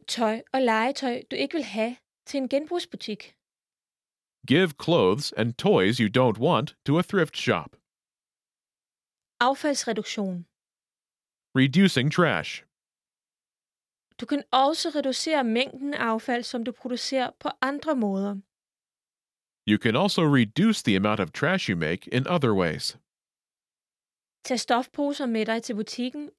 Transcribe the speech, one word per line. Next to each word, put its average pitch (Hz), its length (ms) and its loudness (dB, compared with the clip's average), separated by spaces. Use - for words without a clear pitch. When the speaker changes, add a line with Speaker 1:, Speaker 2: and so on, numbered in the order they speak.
Speaker 1:
tøj 226 340 -2
og 269 80 0
legetøj, 240 680 0
du - 40 -8
ikke 277 180 -4
vil 320 100 -4
have, 220 340 -4
til - 120 -6
en 262 120 -4
genbrugsbutik. 294 840 -6
Speaker 2:
Give 170 220 4
clothes 131 500 2
and 117 200 -2
toys 123 440 2
you - 120 2
don't 117 200 2
want 139 360 0
to 143 120 2
a 175 40 2
thrift 175 360 -2
shop. 87 320 0
Speaker 1:
Affaldsreduktion. 220 1080 -2
Speaker 2:
Reducing 139 560 4
trash. 123 520 0
Speaker 1:
Du 233 60 -10
kan 285 260 -2
også 285 380 2
reducere 294 540 0
mængden 262 500 -2
af - 100 -4
affald, 240 300 -4
som 233 220 -6
du 247 60 -6
producerer 247 680 -4
på 294 100 -6
andre 285 340 -2
måder. 202 400 -2
Speaker 2:
You 107 80 6
can 110 180 2
also 190 260 2
reduce 147 600 2
the 101 120 2
amount 107 240 2
of 90 120 -2
trash 180 380 -2
you 95 80 0
make 82 300 -2
in 127 100 -2
other 139 260 0
ways. 90 440 -2
Speaker 1:
Tag 247 160 -2
stofposer 285 640 -2
med 226 200 0
dig 226 180 -2
til 226 120 -6
butikken, 254 640 -8